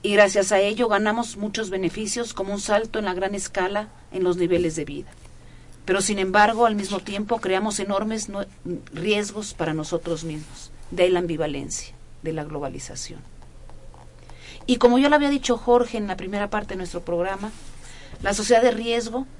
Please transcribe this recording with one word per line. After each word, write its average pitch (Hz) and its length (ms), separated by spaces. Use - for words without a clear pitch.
Y 202 100
gracias 202 360
a 202 80
ello 220 300
ganamos 214 480
muchos 208 340
beneficios 208 640
como 196 200
un 202 60
salto 220 380
en 214 60
la 185 100
gran 190 220
escala 202 520
en 185 140
los 175 120
niveles 175 380
de 160 100
vida. 143 240
Pero 196 180
sin 202 160
embargo, 208 480
al 214 80
mismo 196 240
tiempo 208 400
creamos 196 400
enormes 214 500
nue-, 202 200
riesgos 208 640
para 156 200
nosotros 160 500
mismos. 151 480
De 180 140
ahí 185 60
la 180 100
ambivalencia 151 760
de 160 80
la 156 100
globalización. 143 800
Y 247 120
como 247 200
ya 285 100
lo 294 60
había 285 160
dicho 262 260
Jorge 240 420
en 208 100
la 185 80
primera 202 340
parte 202 240
de 185 40
nuestro 175 240
programa, 190 500
La 202 120
sociedad 226 260
de 240 120
riesgo 233 560